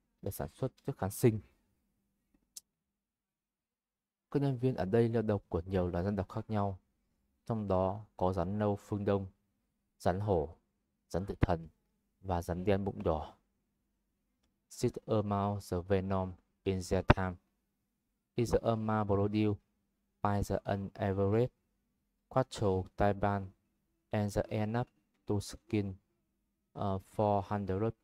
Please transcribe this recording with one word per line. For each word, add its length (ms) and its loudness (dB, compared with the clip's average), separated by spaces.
để 100 -6
sản 180 -8
xuất 220 -6
chất 120 -6
kháng 140 -4
sinh. 280 4
Các 100 2
nhân 160 2
viên 180 0
ở 100 -2
đây 240 6
lọc 160 2
độc 240 0
của 160 0
nhiều 220 0
loại 160 0
rắn 120 0
độc 140 -2
khác 200 -8
nhau, 300 -2
trong 220 -2
đó 380 2
có 160 2
rắn 260 -2
nâu 160 2
phương 300 -4
Đông, 220 0
rắn 220 0
hổ, 380 0
rắn 160 -4
tử 160 -8
thần 260 0
và 220 -2
rắn 220 -4
đen 220 0
bụng 180 -6
đỏ. 340 -2
Sit 240 -4
among 540 0
the 60 0
venom 460 0
in 160 0
their 160 0
time. 200 -4
Is 180 0
the 80 4
amount 460 0
produced 520 2
by 220 0
the 200 -2
unaverage 880 0
quattro 560 0
Taiban 500 0
and 240 -2
the 140 2
end 280 -2
up 100 -2
to 120 2
skin, 560 -4
uh, 240 -2
four 260 4
hundred 520 -2